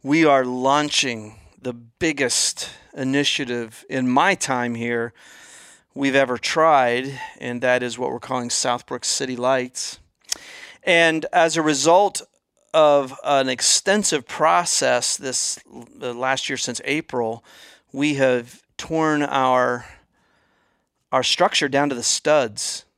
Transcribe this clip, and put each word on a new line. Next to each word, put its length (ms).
we 240
are 200
launching 880
the 100
biggest 1000
initiative 920
in 220
my 240
time 400
here 400
we've 220
ever 240
tried, 800
and 220
that 220
is 160
what 100
we're 100
calling 300
Southbrook 560
City 300
Lights. 640
And 500
as 240
a 60
result 600
of 500
an 240
extensive 800
process 920
this, 420
the 200
last 340
year 80
since 260
April, 640
we 220
have 480
torn 460
our, 640
our 100
structure 480
down 200
to 60
the 60
studs 840